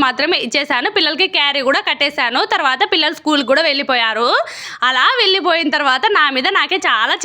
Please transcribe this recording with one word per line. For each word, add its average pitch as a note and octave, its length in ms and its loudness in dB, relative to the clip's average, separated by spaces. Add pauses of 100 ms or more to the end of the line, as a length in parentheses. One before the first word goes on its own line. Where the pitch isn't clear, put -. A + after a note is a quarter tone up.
మాత్రమే C#4+ 400 0
ఇచ్చేసాను. C#4 500 -2
పిల్లలకి D#4+ 400 0
క్యారీ C#4+ 320 0
కూడా D4+ 220 2
కట్టేశాను. C#4+ 500 -2 (140)
తర్వాత C#4 260 0 (140)
పిల్లలు D#4 260 0
స్కూల్కి C#4+ 320 0
కూడా C#4+ 160 2
వెళ్ళిపోయారు. B3 640 0 (600)
అలా B3+ 160 2 (160)
వెళ్ళిపోయిన F4+ 560 2
తర్వాత C4+ 240 0 (160)
నా D4+ 80 4 (120)
మీద B3+ 100 -2 (100)
నాకే E4+ 300 0
చాలా B3 380 0